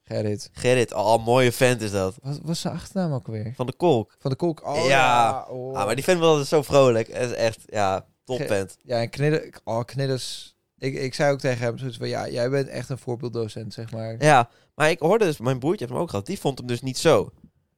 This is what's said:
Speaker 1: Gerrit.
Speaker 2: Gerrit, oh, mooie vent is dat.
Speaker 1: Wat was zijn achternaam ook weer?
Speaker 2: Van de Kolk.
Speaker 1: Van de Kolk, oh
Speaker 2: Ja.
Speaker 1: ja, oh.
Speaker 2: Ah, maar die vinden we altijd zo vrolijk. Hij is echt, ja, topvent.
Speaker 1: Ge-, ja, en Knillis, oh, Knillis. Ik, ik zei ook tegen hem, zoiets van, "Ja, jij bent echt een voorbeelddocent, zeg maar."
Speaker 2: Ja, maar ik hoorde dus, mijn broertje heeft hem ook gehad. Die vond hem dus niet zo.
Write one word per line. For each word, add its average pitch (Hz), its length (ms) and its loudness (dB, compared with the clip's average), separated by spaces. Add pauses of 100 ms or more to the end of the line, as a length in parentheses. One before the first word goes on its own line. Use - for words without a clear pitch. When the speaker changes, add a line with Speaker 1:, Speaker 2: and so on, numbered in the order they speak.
Speaker 1:
Gerrit. 107 500 -6
Speaker 2:
Gerrit, 123 400 2
oh, 110 320 2
mooie 123 280 4
vent 127 280 2
is 107 100 -4
dat. 95 320 -2
Speaker 1:
Wat 143 200 -8
was 165 180 -6
zijn - 140 -6
achternaam 170 380 -4
ook 127 140 -6
weer? 110 300 -8
Speaker 2:
Van 123 100 -4
de 120 60 -6
Kolk. 120 460 2
Speaker 1:
Van 139 120 -6
de 131 60 -4
Kolk, 170 300 -4
oh 139 100 -4
Speaker 2:
Ja. 160 120 -2
Speaker 1:
ja, 123 600 4
oh. 127 280 -10
Speaker 2:
Ah, 101 80 -2
maar 107 100 0
die 135 100 -4
vinden 180 180 4
we 165 60 6
altijd 147 200 4
zo 151 140 4
vrolijk. 127 500 4
Hij 120 120 -4
is 120 80 -4
echt, 110 340 -2
ja, 98 400 -2 (180)
topvent. 113 480 -4
Speaker 1:
Ge-, - 160 -20
ja, 120 120 0
en 117 100 -4
Knillis, 151 400 -2 (140)
oh, 113 200 -4
Knillis. - 720 -6 (220)
Ik, 135 160 -6
ik 131 200 -6
zei 143 180 4
ook 139 80 -2
tegen 127 240 -2
hem, 117 140 -4
zoiets 123 180 -10
van, 123 120 -8
"Ja, 113 200 -6
jij 123 220 -2
bent 139 180 0
echt 127 200 -10
een 131 100 -8
voorbeelddocent, 117 760 -8
zeg 113 180 -12
maar." 113 320 -6
Speaker 2:
Ja, 139 260 6 (240)
maar 156 160 2
ik 175 80 0
hoorde 208 260 2
dus, 156 140 0
mijn 127 200 -2
broertje 160 260 -2
heeft 120 80 -8
hem 143 100 -4
ook 175 80 -8
gehad. 101 160 -4
Die 196 140 -6
vond 135 180 -2
hem 123 80 -12
dus 120 160 -4
niet 131 160 -6
zo. 120 320 4 (480)